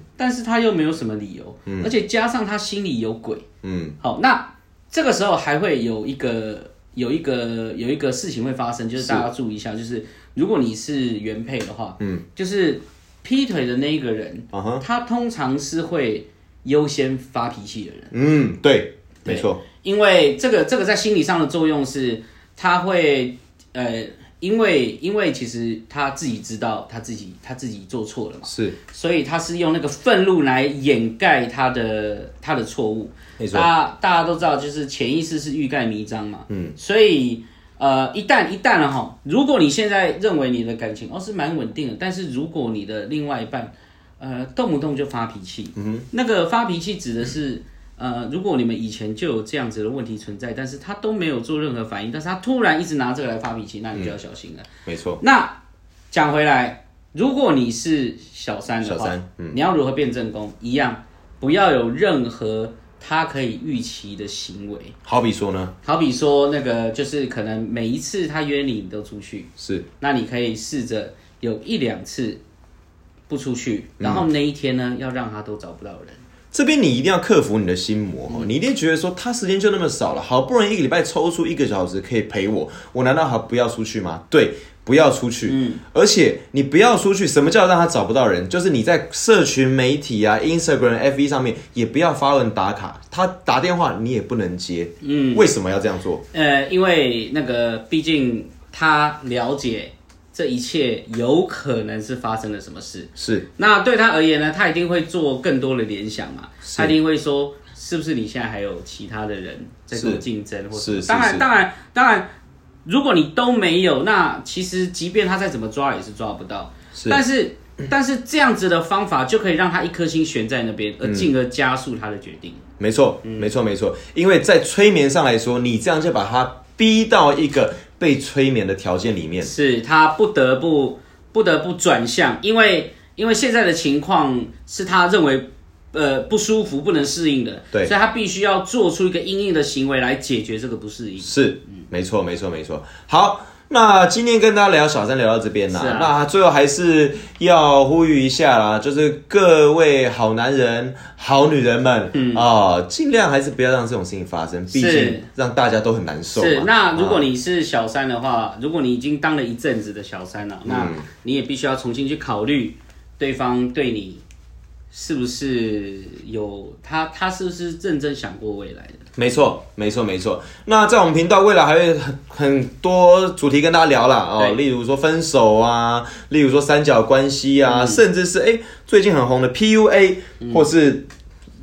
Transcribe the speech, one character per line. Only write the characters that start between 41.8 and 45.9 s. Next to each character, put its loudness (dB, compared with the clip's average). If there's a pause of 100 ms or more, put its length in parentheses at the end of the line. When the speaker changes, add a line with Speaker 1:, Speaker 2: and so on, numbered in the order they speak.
Speaker 1:
的， -8
但 -6
是 -8
如 -6
果 -6
你 -6
的 -8
另 -6
外 -6
一 -8
半， -10 (480)
呃， -10
动 -2
不 0
动 -4
就 -4
发 -6
脾 -14
气， -14
Speaker 2:
嗯 -10
哼。 -6 (120)